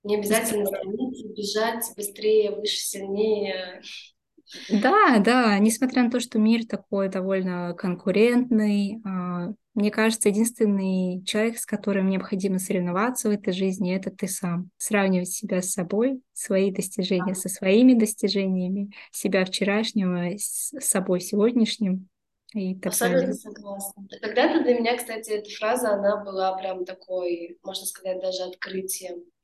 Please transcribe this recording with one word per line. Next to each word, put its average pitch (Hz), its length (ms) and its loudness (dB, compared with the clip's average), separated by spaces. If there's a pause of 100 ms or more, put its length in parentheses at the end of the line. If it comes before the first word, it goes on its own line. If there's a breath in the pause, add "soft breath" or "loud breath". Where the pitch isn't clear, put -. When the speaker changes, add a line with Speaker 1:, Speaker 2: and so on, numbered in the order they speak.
Speaker 1:
Не 208 140 2
обязательно 214 480 0
Speaker 2:
Здорово. 196 260 -4
Speaker 1:
стремиться, 233 380 -6
бежать 220 560 -4 (100)
быстрее, 208 560 2
выше, 208 260 -2
сильнее. 196 1040 -2 (880 loud breath)
Speaker 2:
Да, 262 500 6
да, 226 400 4
несмотря 247 440 2
на 240 80 2
то, 247 80 0
что - 180 -4
мир 226 300 4
такой 196 420 -2
довольно 185 680 -2
конкурентный, 214 1300 2
а, 180 480 -4 (200)
мне 208 160 2
кажется, 220 400 2
единственный 190 960 0
человек, 226 320 -2
с - 80 -8
которым 196 440 0
необходимо 190 500 -2
соревноваться 190 720 0
в - 20 2
этой 202 220 -2
жизни, 190 420 0
это 190 160 -4
ты 190 160 -6
сам. 180 500 -4
Сравнивать 190 540 2
себя 185 300 -2
с 185 100 -4
собой, 226 500 0 (120)
свои 196 380 0
достижения 185 640 -2
Speaker 1:
Да. - 20 -2
Speaker 2:
со 185 140 -6
своими 233 440 6
достижениями, 196 1000 0 (200 loud breath)
себя 190 340 0
вчерашнего 190 920 0
с - 440 -6
собой 185 400 0
сегодняшним 208 880 0 (440)
и 190 220 -4
так 190 160 -8
Speaker 1:
Абсолютно - 300 2
Speaker 2:
далее. - 140 -2
Speaker 1:
согласна. 196 720 -14 (140)
Когда-то 269 420 2
для 240 140 4
меня, 233 200 2
кстати, 220 340 -8
эта 208 180 -4
фраза, 220 440 0
она 202 300 0
была 190 340 -2
прям 185 280 -6
такой, 175 800 -6
можно 190 240 -10
сказать, 185 340 -6
даже 185 220 -4
открытием. 180 800 -8 (200)